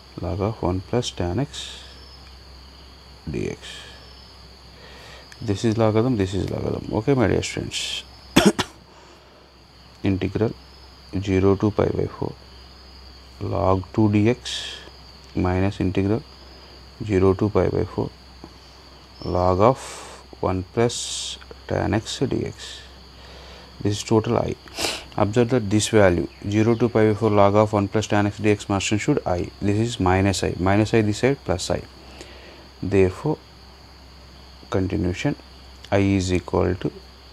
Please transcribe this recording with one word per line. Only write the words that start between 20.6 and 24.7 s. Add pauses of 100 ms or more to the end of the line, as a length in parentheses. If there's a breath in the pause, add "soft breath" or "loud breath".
plus (300)
tan
x
D
X. (1000 loud breath)
This
is
total
I. (600 loud breath)